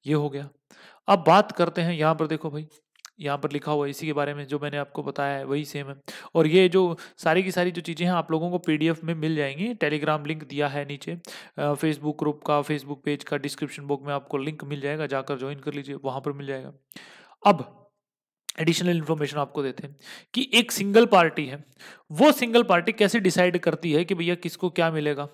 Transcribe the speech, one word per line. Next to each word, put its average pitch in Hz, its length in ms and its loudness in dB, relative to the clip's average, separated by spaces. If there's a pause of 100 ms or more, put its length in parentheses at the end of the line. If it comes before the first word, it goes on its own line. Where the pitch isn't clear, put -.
ये 143 60 2
हो 147 160 0
गया। 139 200 -10 (580)
अब 185 200 4
बात 202 240 8
करते 170 300 0
हैं, 170 120 0
यहाँ 156 220 2
पर 156 120 -2
देखो 156 220 -4
भाई, 151 180 -10 (520)
यहाँ 143 180 -4
पर 143 140 -4
लिखा 143 200 -4
हुआ 147 140 0
है 143 40 -4
इसी 143 160 -10
के 156 80 -4
बारे 143 200 -2
में, 143 140 -10
जो 143 120 -4
मैंने 143 180 -6
आपको 143 260 -8
बताया 139 340 -4
है 139 60 -8
वही 143 220 -4
सेम 143 220 -12
है। 139 80 -14 (400)
और 165 120 6
ये 185 220 8
जो 175 280 2 (200)
सारी 170 260 4
की 185 80 -2
सारी 180 200 0
जो 175 100 -6
चीज़ें 165 240 -4
हैं 180 80 2
आप 165 180 -2
लोगों 160 200 0
को 180 60 -2
पीडीएफ़ 160 480 0
में 165 80 -2
मिल 160 220 -2
जाएंगी, 151 380 -4
Telegram 151 540 -2
लिंक 156 160 -6
दिया 143 240 -2
है 143 180 -4
नीचे, 143 260 -12
अ, 147 600 -6
Facebook 147 460 -2
ग्रुप 151 260 -2
का, 147 160 2
Facebook 143 340 -6 (100)
पेज 147 180 -4
का, 147 140 -6
डिस्क्रिप्शन 143 460 -8
बॉक्स 143 240 -6
में 147 60 -4
आपको 139 240 -6
लिंक 151 260 -6
मिल 143 180 -8
जाएगा, 147 240 -4
जाकर 135 320 -4
ज्वाइन 139 220 -8
कर 147 140 -8
लीजिए, 143 220 -10
वहाँ 135 260 -8
पर 143 100 -6
मिल 139 160 -10
जाएगा। 135 260 -10 (720)
अब 165 440 2 (720)
एडिशनल 170 380 2
इन्फॉर्मेशन 147 400 -4
आपको 143 260 -4
देते 135 240 -8
हैं 139 100 -20 (360)
कि 254 200 -4
एक 233 180 4
सिंगल 208 340 6
पार्टी 170 400 4
है, 143 200 -12 (460)
वो 226 200 6
सिंगल 240 320 4
पार्टी 175 280 2
कैसे 208 280 2
डिसाइड 180 380 2
करती 170 340 -2
है 160 140 2
कि 190 100 -2
भैया 170 200 -2
किसको 175 340 -6
क्या 165 220 2
मिलेगा। 147 420 -2